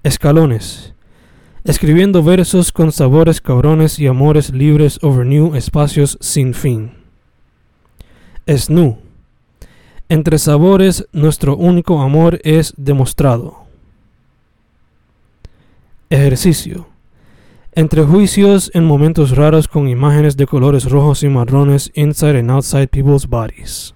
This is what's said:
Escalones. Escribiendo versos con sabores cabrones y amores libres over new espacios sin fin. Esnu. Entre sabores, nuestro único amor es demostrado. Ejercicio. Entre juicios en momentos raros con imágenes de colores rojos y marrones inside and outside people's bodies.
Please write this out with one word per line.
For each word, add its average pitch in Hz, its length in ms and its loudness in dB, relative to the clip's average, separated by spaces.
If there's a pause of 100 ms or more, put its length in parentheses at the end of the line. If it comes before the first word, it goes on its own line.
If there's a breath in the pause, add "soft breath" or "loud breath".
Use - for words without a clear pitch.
Escalones. 143 880 -2 (720 soft breath)
Escribiendo 180 580 2
versos 175 500 0
con 160 200 0
sabores 156 480 2
cabrones 156 580 0
y 147 80 -2
amores 139 460 0
libres 147 500 0
over 131 220 0
new 151 300 0
espacios 143 640 -2
sin 131 320 -4
fin. 117 400 -6 (1500 soft breath)
Esnu. 151 540 0 (1120 soft breath)
Entre 156 280 0
sabores, 180 760 2
nuestro 147 440 0
único 175 460 0
amor 160 420 2
es 156 320 0
demostrado. 135 880 -2 (2500 soft breath)
Ejercicio. 139 760 0 (840 soft breath)
Entre 156 320 0
juicios 196 680 2
en 170 100 2
momentos 147 500 2
raros 151 340 2
con 143 200 -2
imágenes 143 480 0
de 139 100 0
colores 131 440 0
rojos 143 320 0
y 143 80 0
marrones 139 640 0
inside 147 440 0
and 117 120 -2
outside 139 380 0
people's 135 380 0
bodies. - 680 -10